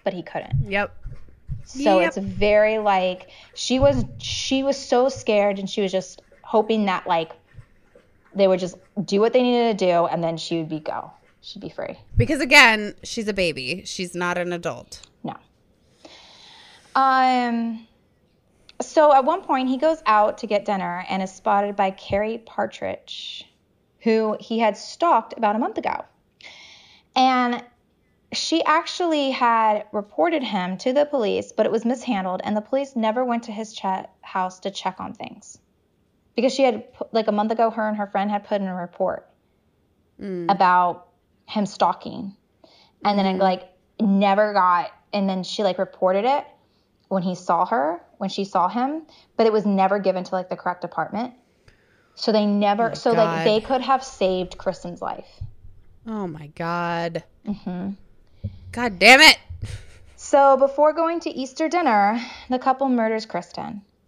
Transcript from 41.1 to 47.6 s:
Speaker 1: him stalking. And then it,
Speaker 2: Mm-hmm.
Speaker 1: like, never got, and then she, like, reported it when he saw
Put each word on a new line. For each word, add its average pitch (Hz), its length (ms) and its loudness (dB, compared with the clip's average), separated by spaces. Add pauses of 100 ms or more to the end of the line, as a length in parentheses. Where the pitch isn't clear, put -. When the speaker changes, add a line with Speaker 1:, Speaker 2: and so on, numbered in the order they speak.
Speaker 1:
him 208 180 -4
stalking. - 720 -4 (680)
And 208 140 0
then 196 60 2
it, 190 100 0
Speaker 2:
Mm-hmm. 185 60 -4
Speaker 1:
like, 185 300 0 (300)
never 202 520 2
got, 180 380 2 (240)
and 196 120 0
then 190 180 -2
she, - 180 -4
like, 185 160 0
reported 190 480 0
it 277 180 2 (640)
when 190 140 -2
he 180 120 -4
saw 175 320 0